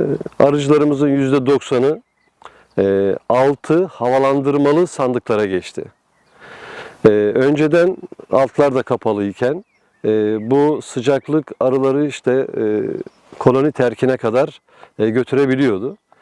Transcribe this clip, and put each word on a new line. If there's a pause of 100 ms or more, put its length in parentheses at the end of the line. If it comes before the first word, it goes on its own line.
(400)
arıcılarımızın
yüzde
doksanı, (760)
e, (140)
altı
havalandırmalı
sandıklara
geçti. (1200)
E,
önceden (340)
altlar
da
kapalı
iken, (400)
e, (420)
bu
sıcaklık
arıları
işte, (100)
e, (760)
koloni
terkine
kadar, (380)
e,
götürebiliyordu. (240)